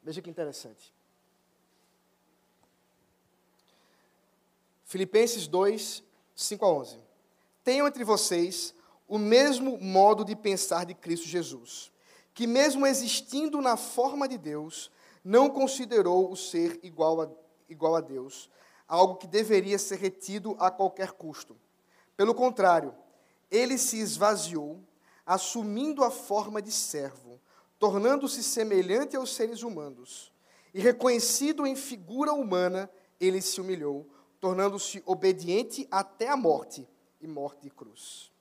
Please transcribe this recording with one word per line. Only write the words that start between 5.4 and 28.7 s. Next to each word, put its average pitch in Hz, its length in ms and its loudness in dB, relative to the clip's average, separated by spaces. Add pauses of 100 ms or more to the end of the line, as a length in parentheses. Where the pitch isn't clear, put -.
dois, 202 560 0 (320)
cinco 208 300 -4
a 185 80 8
onze. 120 280 -4 (640)
Tenham 269 240 2
entre 285 160 -2
vocês 190 720 0 (340)
o 208 100 -4
mesmo 247 600 4
modo 190 460 6
de 202 100 -6
pensar 185 500 -2
de 175 100 -12
Cristo 165 340 -6
Jesus, 139 640 -8 (420)
que 233 120 -4
mesmo 269 400 4
existindo 277 760 -2
na 247 160 2
forma 269 520 -4
de 254 80 -8
Deus, 151 540 -10 (320)
não 233 260 6
considerou 226 840 2
o 190 60 -12
ser 170 460 -4
igual 165 400 0
a, 151 80 -6 (380)
igual 160 260 0
a 165 60 2
Deus, 135 500 -12 (360)
algo 185 300 6
que - 100 -16
deveria 196 520 2
ser 196 200 -6
retido 196 600 -6
a 185 120 4
qualquer 185 420 -2
custo. 151 440 -16 (600)
Pelo 220 180 4
contrário, 185 600 4 (560)
ele 247 280 2
se 220 200 -2
esvaziou, 175 840 -2 (460)
assumindo 226 800 -2
a 233 60 2
forma 208 500 -4
de 208 100 -12
servo, 135 680 -8 (380)
tornando-se 233 640 2
semelhante 220 760 0